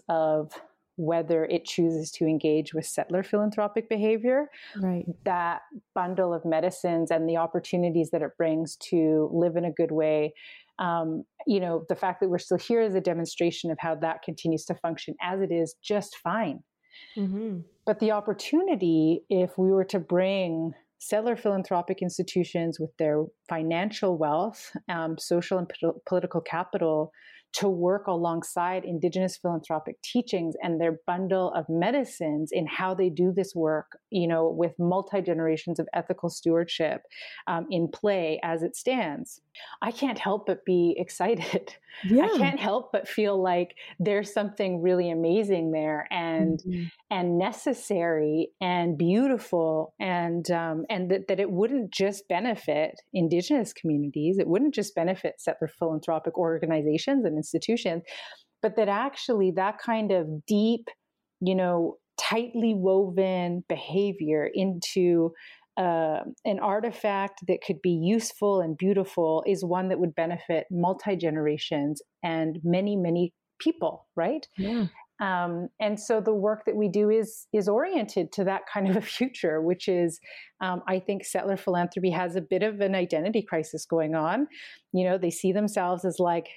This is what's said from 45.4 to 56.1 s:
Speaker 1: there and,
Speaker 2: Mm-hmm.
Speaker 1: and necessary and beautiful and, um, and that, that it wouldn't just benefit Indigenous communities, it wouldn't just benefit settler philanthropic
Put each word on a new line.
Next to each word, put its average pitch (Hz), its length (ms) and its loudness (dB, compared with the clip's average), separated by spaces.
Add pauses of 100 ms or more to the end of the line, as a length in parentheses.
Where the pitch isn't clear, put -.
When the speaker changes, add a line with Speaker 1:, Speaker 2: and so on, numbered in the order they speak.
Speaker 1:
there 156 400 -2
and, 165 480 0
Speaker 2:
Mm-hmm. 180 240 -6 (260)
Speaker 1:
and 180 260 0
necessary 170 1200 0
and 170 360 0
beautiful 170 1040 2
and, 170 520 -2
um, 165 360 -2
and 185 220 -2
that, 190 160 0
that 190 140 0
it 202 100 0
wouldn't 220 420 0
just 196 360 -2
benefit 175 640 -2 (200)
Indigenous 180 600 2
communities, 151 640 0
it 180 80 2
wouldn't 233 260 4
just 202 220 -4
benefit 180 460 -2
settler 156 280 -4
philanthropic 160 720 -2